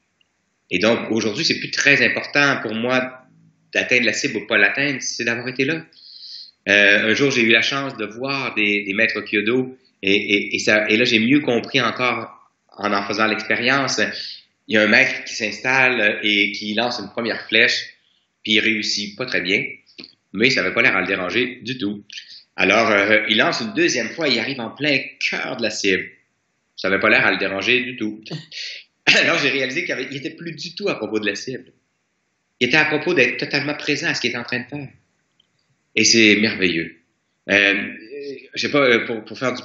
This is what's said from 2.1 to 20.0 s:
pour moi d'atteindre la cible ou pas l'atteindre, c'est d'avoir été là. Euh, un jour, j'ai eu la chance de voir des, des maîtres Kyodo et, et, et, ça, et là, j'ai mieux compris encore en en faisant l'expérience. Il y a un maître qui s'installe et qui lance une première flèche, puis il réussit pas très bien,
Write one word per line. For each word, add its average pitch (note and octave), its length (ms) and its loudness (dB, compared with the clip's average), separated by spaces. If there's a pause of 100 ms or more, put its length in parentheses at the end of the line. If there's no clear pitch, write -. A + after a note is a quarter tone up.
pour A2 140 -4
moi B2+ 480 -2 (500)
d'atteindre A#2+ 320 2
la G#2 80 2
cible - 240 -2
ou G2+ 100 -6
pas A2 100 2
l'atteindre, C3 440 2
c'est - 220 -6
d'avoir A#2+ 240 -4
été C3 180 -2
là. D#3+ 200 -4 (840)
Euh, G2+ 400 6
un A2 40 4
jour, C3+ 180 2
j'ai B2 100 2
eu A2+ 80 4
la A2+ 120 6
chance C#3 360 -4
de G#2+ 80 -6
voir B2 500 -6
des, G#2 280 0
des G2 100 -4
maîtres A2 280 0
Kyodo A#2 540 -2 (280)
et, G2 100 4
et, G2+ 420 0
et, - 40 -4
ça, G#2+ 300 2
et G#2+ 80 4
là, A#2+ 80 4
j'ai A2+ 140 4
mieux B2+ 220 4
compris B2 400 0
encore A#2 480 -2 (480)
en G#2 160 -2
en G2+ 140 0
faisant A2 200 0
l'expérience. A#2 720 0 (680)
Il A2 80 -2
y - 20 6
a G#2+ 60 6
un G#2+ 40 4
maître B2 380 4
qui - 80 -12
s'installe A#2+ 920 0
et G#2 300 2
qui G#2+ 200 -6
lance A#2 260 0
une G2 100 -10
première A2 380 -4
flèche, - 480 2 (480)
puis A2 100 0
il G#2+ 60 6
réussit G#2 580 -2
pas B2+ 80 -6
très F#2 160 -2
bien, G2 220 0 (720)